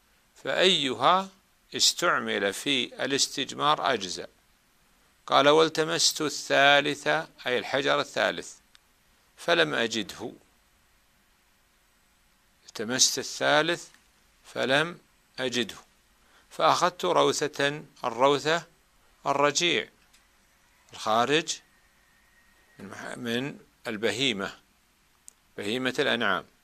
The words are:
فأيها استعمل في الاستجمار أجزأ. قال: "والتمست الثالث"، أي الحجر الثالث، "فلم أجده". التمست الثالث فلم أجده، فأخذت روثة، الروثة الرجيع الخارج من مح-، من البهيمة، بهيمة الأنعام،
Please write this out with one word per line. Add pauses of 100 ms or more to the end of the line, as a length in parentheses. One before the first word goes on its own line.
(440)
فأيها (480)
استعمل
في
الاستجمار
أجزأ. (1000)
قال:
"والتمست
الثالث"، (400)
أي
الحجر
الثالث، (840)
"فلم
أجده". (2250)
التمست
الثالث (560)
فلم (400)
أجده، (760)
فأخذت
روثة، (200)
الروثة (640)
الرجيع (1040)
الخارج (1200)
من
مح-،
من (280)
البهيمة، (1080)
بهيمة
الأنعام، (200)